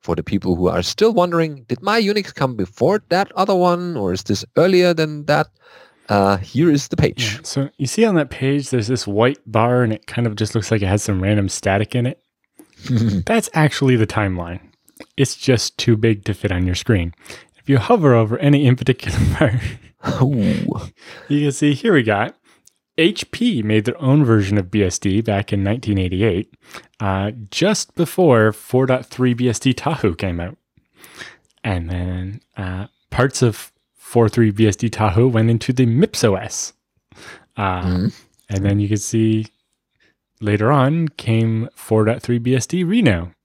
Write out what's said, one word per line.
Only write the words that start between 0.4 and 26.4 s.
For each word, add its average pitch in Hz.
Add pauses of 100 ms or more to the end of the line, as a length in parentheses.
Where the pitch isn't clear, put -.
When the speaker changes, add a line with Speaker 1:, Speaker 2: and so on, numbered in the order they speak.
Speaker 1:
who 87
are 85
still 220
wondering, 165
"Did 123
my 208
Unix 208
come 131
before 131
that 185
other 196
one, 175
or 95
is 92
this - (100)
earlier 180
than 151
that?" 151 (600)
Uh, 98
here 131
is 143
the -
page. -
Speaker 2:
Yeah, -
so 139
you 135
see 220
on 208
that 147
page, 139
there's 113
this 123
white 113
bar, 117
and 110
it -
kind 120
of 104
just 104
looks 110
like 107
it 95
has 101
some 95
random 98
static 104
in 123
it. - (640)
Speaker 1:
<laughs> 110
Speaker 2:
That's 226
actually 139
the 110
timeline. 90 (580)
It's 135
just -
too 113
big 107
to 101
fit 101
on 90
your 90
screen. 87 (440)
If -
you 135
hover 160
over 113
any 143
in 123
particular - (120)
<laughs> -
bar, 127 (640)
Speaker 1:
Ooh. 123 (600)
Speaker 2:
you 147
can 143
see 147
here 208
we 135
got 107 (640)
H 165
P 220
made 107
their 120
own 143
version 104
of 92
B 104
S 87
D 101
back 101
in 98
nineteen 107
eighty-eight, 92 (480)